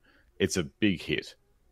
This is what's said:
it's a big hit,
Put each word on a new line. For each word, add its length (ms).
it's 160
a 80
big 360
hit, 360